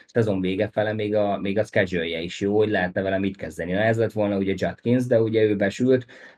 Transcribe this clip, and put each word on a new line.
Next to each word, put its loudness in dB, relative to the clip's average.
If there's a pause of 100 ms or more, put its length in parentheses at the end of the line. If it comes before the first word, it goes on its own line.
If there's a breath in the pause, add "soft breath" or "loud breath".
szezon 0
vége -2
fele -2
még -4
a, 0
még -2
a 2
schedule-je -2
is -8
jó, 0
hogy 2
lehetne -2
vele -2
mit -2
kezdeni. -8
Na 0
ez 2
lett 0
volna -2
ugye 0
Judkins, 0
de 4
ugye 2
ő 2
besült, 2 (320 loud breath)